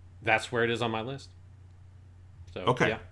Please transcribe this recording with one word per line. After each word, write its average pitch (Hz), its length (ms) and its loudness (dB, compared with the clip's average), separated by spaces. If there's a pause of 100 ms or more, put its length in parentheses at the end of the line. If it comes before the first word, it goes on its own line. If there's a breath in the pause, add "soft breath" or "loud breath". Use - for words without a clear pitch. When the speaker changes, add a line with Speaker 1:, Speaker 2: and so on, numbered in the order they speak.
(240)
Speaker 1:
That's 110 280 4
where 117 120 2
it 117 60 4
is 117 120 0
on 117 100 0
my 110 100 -2
list. 135 280 -10 (1200)
So, 95 80 -8
Speaker 2:
Okay. 98 280 2
Speaker 1:
yeah. - 80 0 (140)